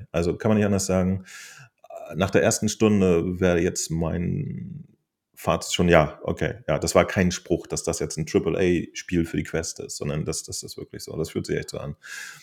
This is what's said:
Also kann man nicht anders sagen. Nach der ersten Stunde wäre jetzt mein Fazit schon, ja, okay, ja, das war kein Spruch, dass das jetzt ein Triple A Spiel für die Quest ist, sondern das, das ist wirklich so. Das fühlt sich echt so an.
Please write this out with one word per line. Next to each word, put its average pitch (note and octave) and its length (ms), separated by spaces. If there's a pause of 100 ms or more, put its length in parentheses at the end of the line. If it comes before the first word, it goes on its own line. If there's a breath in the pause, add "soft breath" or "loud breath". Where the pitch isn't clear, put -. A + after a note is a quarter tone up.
(140)
Also E2+ 240
kann A2 120
man G#2+ 80
nicht G#2 80
anders G2 200
sagen. F#2 400 (920 loud breath)
Nach F2+ 140
der - 140
ersten G#2+ 260
Stunde F#2 680
wäre F2 200
jetzt - 300
mein F2 960 (480)
Fazit - 400
schon, F2 160
ja, D#2 340
okay, - 320 (120)
ja, D2+ 100
das E2 180
war F2 100
kein F2+ 260
Spruch, - 360
dass - 160
das E2 160
jetzt D#2 180
ein D#2 80
Triple E2 320
A F2+ 360
Spiel E2+ 320
für - 120
die E2 60
Quest - 360
ist, - 180
sondern D2 260
das, - 200
das - 200
ist - 140
wirklich - 260
so. - 140
Das D#2 140
fühlt - 140
sich D#2 120
echt D#2 140
so - 80
an. D2 160 (480 loud breath)